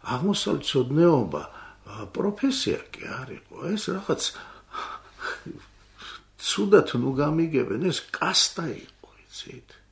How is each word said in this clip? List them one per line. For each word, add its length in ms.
აღმოსავლეთ 600
ცოდნეობა, 800
ა, 120
პროფესია 800
კი 180
არ 260
იყო, 260
ეს 200
რაღაც 380
ცუდად, 560
ნუ, 200
გამიგებენ, 720
ეს 220
კასტა 600
იყო, 500
იცით? 520